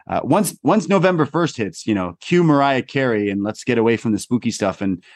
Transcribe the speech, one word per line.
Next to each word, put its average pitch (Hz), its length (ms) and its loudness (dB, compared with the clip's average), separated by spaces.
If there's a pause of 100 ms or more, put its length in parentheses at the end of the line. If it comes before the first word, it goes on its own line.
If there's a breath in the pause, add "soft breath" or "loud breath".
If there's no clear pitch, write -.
Uh, 90 160 -4
once, 180 400 0
once 185 240 0
November 180 380 2
first 165 320 -4
hits, 101 280 -8
you 110 80 0
know, 90 280 -2
cue 175 200 2
Mariah 139 420 4
Carey 117 460 0
and 101 140 -2
let's 107 220 -6
get 123 120 2
away 113 200 2
from 113 160 -2
the 98 60 0
spooky 120 320 -4
stuff 98 280 -2
and 95 240 -4 (120)